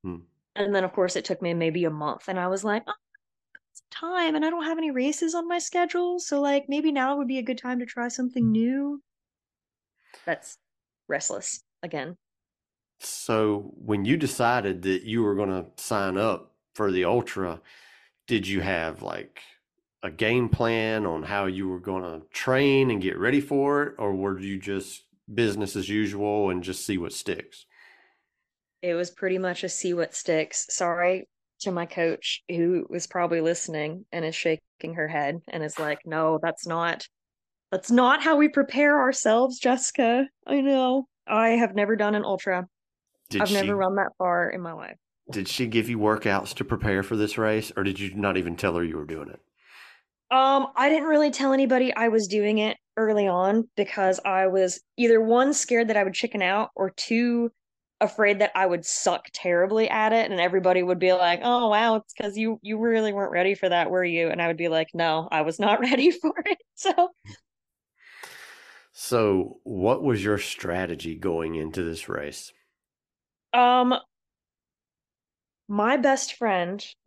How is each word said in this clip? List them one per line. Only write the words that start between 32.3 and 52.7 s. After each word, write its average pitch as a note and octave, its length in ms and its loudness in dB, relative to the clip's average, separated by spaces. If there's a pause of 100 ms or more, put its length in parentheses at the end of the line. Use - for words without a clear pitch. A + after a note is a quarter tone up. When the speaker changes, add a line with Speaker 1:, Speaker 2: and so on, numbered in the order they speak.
Speaker 2:
who E3+ 420 0
was F3 160 -8
probably E3+ 340 -2
listening D#3+ 720 -4
and E3 120 -6
is D#3+ 100 -6
shaking - 600 -4
her D#3 140 -2
head D#3 400 -4
and D#3+ 140 -6
is D3+ 160 -8
like, D3 260 -4
"No, D#3+ 380 0
that's E3 240 -4
not, E3+ 400 -4 (640)
that's F#3+ 180 -6
not B3+ 320 6
how D#4+ 140 4
we D4 120 6
prepare C#4+ 520 4
ourselves, B3+ 580 2
Jessica." B3 720 2 (180)
I C#4+ 160 2
know. C4 460 2 (180)
I A3+ 240 4
have A#3 260 2
never G#3 200 2
done G#3 200 2
an G#3 80 -2
ultra. F#3 440 -2 (640)
Speaker 1:
Did G3+ 180 0
Speaker 2:
I've G3 40 0
never G3+ 240 0
Speaker 1:
she - 0 -
Speaker 2:
run F#3+ 200 0
that G3 220 0
far F3 320 0
in F#3 120 -8
my E3 120 -10
life. - 240 -16 (320)
Speaker 1:
Did F#2+ 180 -6
she B2+ 180 -2
give A2+ 220 0
you A#2+ 100 -4
workouts G#2 580 0
to - 100 -6
prepare G2+ 360 -2
for A2+ 140 -4
this G#2 220 -2
race, A2 360 0
or G2+ 80 -2
did F#2+ 160 -2
you G2 160 -6
not G2+ 220 0
even E2+ 200 -2
tell F2 200 0
her E2+ 80 0
you D#2+ 140 -4
were D2+ 80 -8
doing D#2 240 -10
it? - 100 -18 (920)
Speaker 2:
Um, C4+ 460 4
I C4+ 140 4
didn't D#4 180 2
really D4+ 220 6
tell C4+ 220 0
anybody C4 420 4
I A#3 140 2
was G#3+ 200 2
doing G#3 300 2
it G#3+ 180 0 (200)